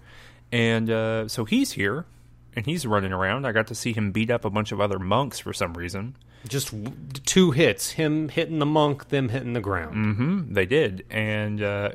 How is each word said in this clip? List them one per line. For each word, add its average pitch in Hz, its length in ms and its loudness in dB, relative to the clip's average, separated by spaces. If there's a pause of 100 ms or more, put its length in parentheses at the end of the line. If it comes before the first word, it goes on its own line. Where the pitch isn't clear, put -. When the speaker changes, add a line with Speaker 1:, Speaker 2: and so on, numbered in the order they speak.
(500)
Speaker 1:
And, 113 400 2
uh, 110 380 0
so 113 180 -4
he's 254 260 2
here, 107 320 -2 (500)
and 110 120 -4
he's 151 200 -2
running 101 260 2
around. 95 340 0
I 120 60 -2
got 110 160 4
to 120 60 -10
see 120 200 -4
him 104 180 0
beat 110 180 2
up 120 140 0
a 107 60 -2
bunch 107 220 -2
of 101 100 -2
other 101 160 0
monks 104 400 0
for 95 160 -8
some 87 200 -2
reason. 95 420 -8 (300)
Speaker 2:
Just 131 260 -4
w-, 110 220 -8 (300)
two 185 280 6
hits. 127 400 2
Him 156 360 0
hitting 160 300 -2
the 147 80 2
monk, 147 420 2
them 135 220 0
hitting 120 240 -4
the 120 80 -2
ground. 92 340 -2
Speaker 1:
Mm-hmm, 117 580 0
they 95 120 4
did. 104 440 2
And, 107 520 -2
uh, 101 320 0